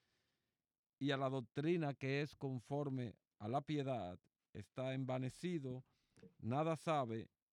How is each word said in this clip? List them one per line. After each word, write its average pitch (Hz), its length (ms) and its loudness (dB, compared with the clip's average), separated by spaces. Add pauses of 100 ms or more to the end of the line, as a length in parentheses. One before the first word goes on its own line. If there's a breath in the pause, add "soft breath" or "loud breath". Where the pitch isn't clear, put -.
(1000)
y 143 140 2
a 135 40 2
la 135 140 2
doctrina 143 640 0
que 135 260 0
es 147 160 -4
conforme 131 800 -2 (240)
a 107 100 -4
la 135 120 2
piedad, 131 580 -2 (340)
está 127 400 -4
envanecido, 131 920 -2 (540 loud breath)
nada 151 380 2
sabe 123 540 2 (220)